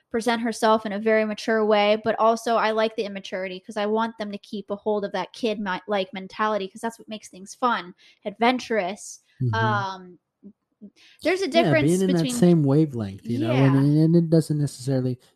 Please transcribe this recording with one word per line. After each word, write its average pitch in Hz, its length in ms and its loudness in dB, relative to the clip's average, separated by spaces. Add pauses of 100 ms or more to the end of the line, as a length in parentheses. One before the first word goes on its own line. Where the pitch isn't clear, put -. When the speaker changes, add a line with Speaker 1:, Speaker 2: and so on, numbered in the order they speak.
(100)
Speaker 1:
present 233 320 0
herself 226 440 2
in 202 60 -6
a 196 60 -4
very 220 260 2
mature 214 400 0
way, 208 380 4
but 220 160 -2
also 226 380 2
I 220 140 2
like 220 260 -2
the 226 80 -4
immaturity 190 560 -8
'cause - 160 -12
I 208 100 -2
want 226 320 -2
them 208 140 -8
to 202 60 -10
keep - 320 -12
a 202 60 -6
hold 208 280 -2
of 196 80 -6
that 185 220 -6
kid 214 260 -4
mi-, 196 260 -6
like 202 280 -4
mentality, 196 540 -4
'cause - 120 -20
that's 226 180 -8
what - 100 -20
makes 220 200 -16
things 190 260 -20
fun, 196 400 -4 (300)
adventurous. 220 960 -4 (220)
Speaker 2:
Mm-hmm. 120 120 -2
Speaker 1:
Um, 190 640 -4 (1040)
there's 359 200 0
a 381 40 -2
Speaker 2:
Yeah, 311 160 4
Speaker 1:
difference 311 240 4
Speaker 2:
being 185 140 2
in 190 80 2
Speaker 1:
between 165 240 0
Speaker 2:
that 240 80 -4
same 175 240 6
wavelength, 135 600 0
you 120 120 -4
know, 113 120 -2
and, 135 460 4
Speaker 1:
Yeah. 156 80 4
Speaker 2:
and 165 120 4
it 170 140 2
doesn't 156 280 2
necessarily, 127 600 -4 (180)